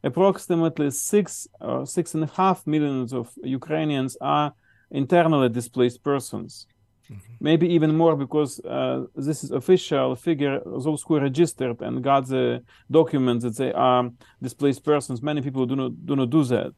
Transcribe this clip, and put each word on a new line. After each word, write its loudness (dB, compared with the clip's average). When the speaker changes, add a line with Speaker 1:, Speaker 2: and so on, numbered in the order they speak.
Speaker 1:
Approximately 0
six, -2
uh, -4
six -6
and -2
a -6
half 2
millions -2
of -4
Ukrainians -4
are 0
internally 4
displaced -2
persons. -6
Speaker 2:
Mm-hmm. -20
Speaker 1:
Maybe 4
even 4
more 6
because, -2
uh, -4
this -4
is -10
official 2
figure, -2
those -6
who 0
are 2
registered 0
and -6
got 2
the 0
document 2
that -4
they -2
are 4
displaced -2
persons, 0
many -4
people -2
do -2
not, -4
do -2
not 0
do 4
that. -2